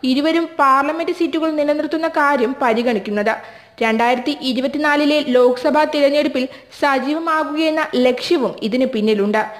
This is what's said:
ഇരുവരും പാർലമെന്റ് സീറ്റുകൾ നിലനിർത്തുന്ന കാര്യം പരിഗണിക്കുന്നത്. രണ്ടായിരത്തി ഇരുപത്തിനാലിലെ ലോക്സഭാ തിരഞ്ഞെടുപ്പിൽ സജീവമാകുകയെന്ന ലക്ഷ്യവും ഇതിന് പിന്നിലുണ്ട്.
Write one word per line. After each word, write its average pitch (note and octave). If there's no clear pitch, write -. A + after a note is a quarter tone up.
ഇരുവരും D#4+
പാർലമെന്റ് C#4+
സീറ്റുകൾ D#4+
നിലനിർത്തുന്ന D4+
കാര്യം C#4+
പരിഗണിക്കുന്നത്. A3
രണ്ടായിരത്തി A#3+
ഇരുപത്തിനാലിലെ D4
ലോക്സഭാ B3+
തിരഞ്ഞെടുപ്പിൽ C#4+
സജീവമാകുകയെന്ന D#4
ലക്ഷ്യവും B3+
ഇതിന് B3+
പിന്നിലുണ്ട്. G#3+